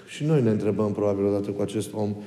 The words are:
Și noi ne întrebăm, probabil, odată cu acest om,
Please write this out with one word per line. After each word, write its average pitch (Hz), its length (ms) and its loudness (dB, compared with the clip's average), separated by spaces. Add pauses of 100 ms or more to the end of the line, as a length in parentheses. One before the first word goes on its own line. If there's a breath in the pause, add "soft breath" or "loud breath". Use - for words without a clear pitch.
Și - 160 -8
noi 151 180 4
ne 113 80 4
întrebăm, 104 420 2
probabil, 101 320 0
odată 101 260 0
cu 101 120 -4
acest 101 320 -4
om, 104 200 -2 (120 loud breath)